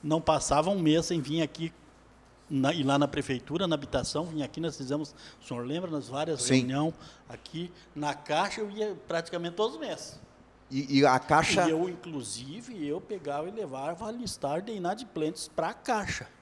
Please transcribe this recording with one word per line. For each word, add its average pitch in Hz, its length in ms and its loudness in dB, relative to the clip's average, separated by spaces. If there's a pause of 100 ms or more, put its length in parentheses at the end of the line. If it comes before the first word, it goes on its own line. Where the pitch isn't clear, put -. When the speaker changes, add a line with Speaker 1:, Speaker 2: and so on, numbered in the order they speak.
Speaker 1:
não 156 180 2
passava 156 480 4
um 202 100 2
mês 160 280 6
sem 175 120 0
vir 147 220 0
aqui, 165 320 -4 (720)
na, 135 240 2
ir 165 120 0
lá 139 160 4
na 143 80 4
Prefeitura, 143 580 -2
na 165 80 2
habitação, 139 520 -2
vim 156 180 -4
aqui, - 160 -8
nós 165 180 -4
fizemos, 143 380 -4 (260)
o - 60 -20
senhor 120 180 -6
lembra, 170 240 -4
nas 139 180 -4
várias 147 360 -2
Speaker 2:
Sim. 131 160 6
Speaker 1:
reuniões 139 340 0 (340)
aqui, 170 440 -10 (240)
na 147 180 -2
Caixa 196 480 -2
eu 208 80 -4
ia 208 260 -4 (120)
praticamente 170 480 -4
todos 226 200 0
os 320 60 -10
meses. - 380 -8 (500)
Speaker 2:
E, 139 300 2
e 143 60 10
a 131 140 8
Caixa 160 480 6
Speaker 1:
E 160 40 4
eu, 170 180 2
inclusive, 156 1000 -8
eu 165 140 -2
pegava 160 460 -6
e 196 40 -8
levava 170 560 -6
a 220 40 -6
listar 185 500 -2
de 220 100 -8
inadimplentes 175 760 -2
pra 165 260 -2
Caixa. 208 540 -2 (140)